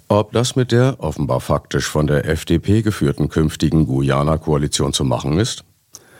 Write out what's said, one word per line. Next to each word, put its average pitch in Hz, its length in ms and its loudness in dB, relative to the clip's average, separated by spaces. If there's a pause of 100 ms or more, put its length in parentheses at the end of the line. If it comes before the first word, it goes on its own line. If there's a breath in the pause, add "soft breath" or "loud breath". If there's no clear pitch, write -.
Ob 104 240 2
das 120 240 0
mit 127 160 0
der 123 280 4
offenbar 69 420 -2
faktisch - 460 -2
von 76 200 0
der 71 180 0
F 80 200 -4
D 85 120 2
P 104 260 2
geführten 76 440 0
künftigen 80 580 2
Guyana-Koalition 71 1080 0
zu - 100 -2
machen 69 360 -2
ist? - 260 -4 (540 loud breath)